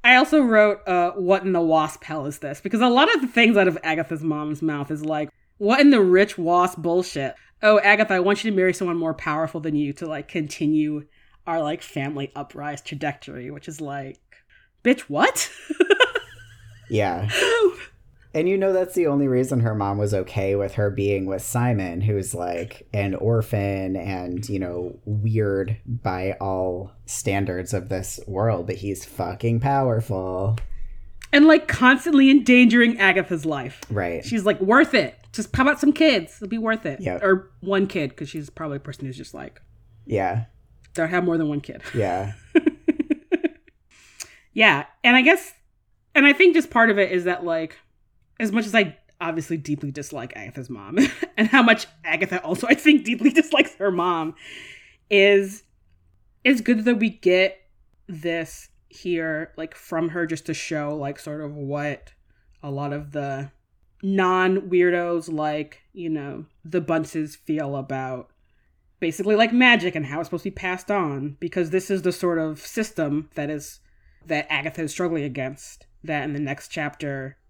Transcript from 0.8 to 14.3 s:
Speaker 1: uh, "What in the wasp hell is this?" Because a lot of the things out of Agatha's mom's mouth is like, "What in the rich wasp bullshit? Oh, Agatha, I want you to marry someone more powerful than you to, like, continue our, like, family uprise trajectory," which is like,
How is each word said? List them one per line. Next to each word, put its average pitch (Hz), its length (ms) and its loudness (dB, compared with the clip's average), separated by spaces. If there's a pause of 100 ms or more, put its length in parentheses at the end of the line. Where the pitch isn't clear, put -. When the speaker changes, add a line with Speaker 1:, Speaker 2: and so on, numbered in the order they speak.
Speaker 1:
uh, 180 240 2
"What 185 320 0
in 190 80 0
the 170 80 2
wasp 160 420 2
hell 151 240 -8
is 147 140 -10
this?" 147 200 -10
Because 214 200 -2
a 247 80 4
lot 294 260 4
of 302 60 0
the 254 80 -4
things 233 280 4
out 185 120 6
of 160 160 -2
Agatha's 160 400 -4
mom's 151 380 -4
mouth 147 280 -4
is 151 140 -8
like, 151 260 -6 (280)
"What 220 220 2
in 285 100 10
the 240 120 6
rich 190 340 4
wasp 180 420 2
bullshit? 165 580 -2 (260)
Oh, 214 180 6
Agatha, 208 340 4
I 185 60 2
want 202 220 0
you 226 80 -2
to 196 60 0
marry 185 160 2
someone 175 240 -4
more 160 160 -2
powerful 156 480 -4
than 151 160 -4
you 143 180 -2
to, 165 120 -12
like, 151 220 -10
continue 151 760 -2 (420)
our, 165 160 -4
like, 156 200 -4
family 139 520 -8
uprise 143 460 -12
trajectory," 143 720 -10
which 143 180 -16
is 151 140 -16
like, 139 380 -12 (640)